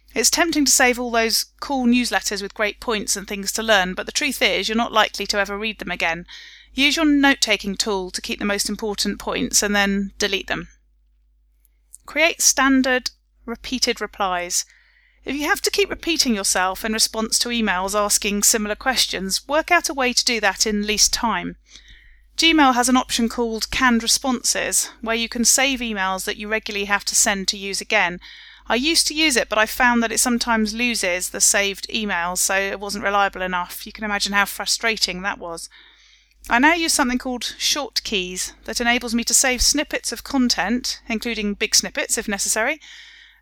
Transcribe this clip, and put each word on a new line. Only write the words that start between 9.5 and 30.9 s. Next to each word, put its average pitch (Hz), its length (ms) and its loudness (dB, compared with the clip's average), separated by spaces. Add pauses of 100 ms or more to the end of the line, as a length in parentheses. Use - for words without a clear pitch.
and 208 140 2
then 196 420 0
delete 196 300 -2
them. 170 220 -6 (1400)
Create 320 360 0
standard, 262 680 4 (340)
repeated 233 560 -4
replies. 180 640 -2 (580)
If 262 120 -6
you 294 120 -4
have 403 140 0
to 415 100 -2
keep 392 180 0
repeating 302 440 0
yourself 190 520 0
in 214 80 -2
response 220 460 0
to 240 100 -4
emails 202 500 0
asking 202 440 0
similar 208 320 2
questions, - 720 -2
work 311 240 0
out 339 180 2
a 320 40 -6
way 254 200 0
to - 120 2
do 233 140 0
that 202 260 0
in 208 220 0
least 214 260 2
time. 175 440 -2 (800)
Gmail 311 360 6
has 247 160 2
an 254 80 4
option 233 320 0
called 226 400 -4
canned 240 320 4
responses, - 880 0 (120)
where 226 140 -2
you 233 140 -2
can 240 160 -2
save 262 340 4
emails 190 460 -2
that 208 120 -4
you 214 100 -8
regularly 208 380 -2
have 202 200 0
to - 100 -2
send 196 340 2
to 208 80 -2
use 196 240 -6
again. 185 380 0 (480)
I - 60 0
used 311 360 2
to 311 40 -6
use 302 220 2
it, - 120 2
but 214 120 0
I 214 80 4
found 240 340 2
that 226 100 0
it 226 80 -2
sometimes 226 540 0
loses 208 560 0